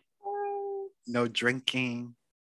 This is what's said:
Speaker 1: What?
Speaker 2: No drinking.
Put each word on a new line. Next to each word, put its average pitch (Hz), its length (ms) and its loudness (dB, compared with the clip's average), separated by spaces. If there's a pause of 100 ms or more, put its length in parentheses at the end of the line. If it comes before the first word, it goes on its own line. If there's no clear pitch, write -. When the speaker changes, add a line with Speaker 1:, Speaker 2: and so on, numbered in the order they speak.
(200)
Speaker 1:
What? 403 680 -2 (160)
Speaker 2:
No 120 200 2
drinking. 120 880 0 (280)